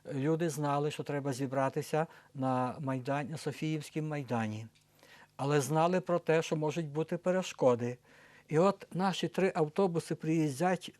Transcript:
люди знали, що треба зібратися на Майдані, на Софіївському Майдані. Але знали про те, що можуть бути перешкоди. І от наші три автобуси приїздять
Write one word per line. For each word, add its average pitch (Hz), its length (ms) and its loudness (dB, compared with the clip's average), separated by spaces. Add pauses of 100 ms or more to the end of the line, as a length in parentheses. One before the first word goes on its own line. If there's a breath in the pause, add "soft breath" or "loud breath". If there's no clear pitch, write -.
(120)
люди 156 380 0
знали, 143 400 0
що 147 120 -10
треба 143 300 -4
зібратися 135 720 0 (280 loud breath)
на 127 460 0
Майдані, 135 500 -4
на 156 60 -8
Софіївському 156 720 -4
Майдані. 113 580 -4 (680 loud breath)
Але 143 240 2
знали 160 400 2
про 175 180 0
те, 165 240 4
що 160 140 -2
можуть 151 300 -2
бути 156 300 -4
перешкоди. 127 800 2 (500 loud breath)
І 151 100 2
от 190 340 4
наші 180 360 0
три 180 260 2
автобуси 165 600 0
приїздять 160 840 0